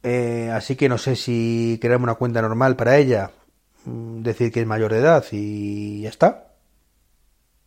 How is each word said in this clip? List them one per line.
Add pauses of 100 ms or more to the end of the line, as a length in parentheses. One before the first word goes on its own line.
Eh,
así
que
no
sé
si
crearme
una
cuenta
normal
para
ella, (540)
mm,
decir
que
es
mayor
de
edad
y
ya
está, (1120)